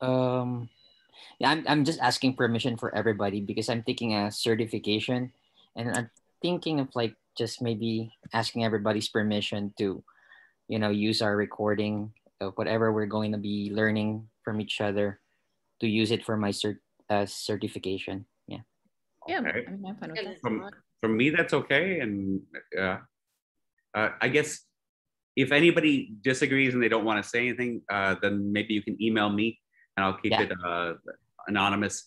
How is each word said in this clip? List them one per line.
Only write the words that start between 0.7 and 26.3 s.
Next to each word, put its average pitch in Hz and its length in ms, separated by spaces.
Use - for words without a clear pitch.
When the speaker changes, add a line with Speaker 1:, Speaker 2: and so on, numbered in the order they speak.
Speaker 1:
yeah, 131 120
I'm, 156 180
I'm 147 160
just 160 160
asking 127 340
permission 117 420
for - 180
everybody 104 460
because 107 280
I'm 117 160
taking 123 300
a 104 180
certification, 113 1000
and 117 200
I'm 117 140
thinking 170 380
of, 135 160
like, 117 180
just 117 240
maybe 113 500
asking 113 320
everybody's 107 440
permission 104 720
to, 98 240
you 110 140
know, 107 100
use 107 320
our 104 140
recording 104 760
of 95 160
whatever 110 360
we're 107 140
going 107 240
to 104 80
be 101 340
learning 107 540
from 110 180
each 104 200
other 101 400
to 120 80
use 110 240
it 117 140
for 113 120
my 104 140
cert-, 101 300
uh, 101 180
certification. 95 1000
Yeah. - 180
Speaker 2:
Yeah, 339 180
Speaker 3:
Okay. - 220
Speaker 2:
I - 20
mean, 196 160
I'm 202 100
fine 165 140
with - 140
that. 190 180
Speaker 3:
From, 110 260
from 110 160
me, 131 140
that's 170 240
okay. 156 460
And, 98 400
uh, 95 200
uh, 107 160
I 117 80
guess 151 320
if 135 160
anybody 156 680
disagrees 131 540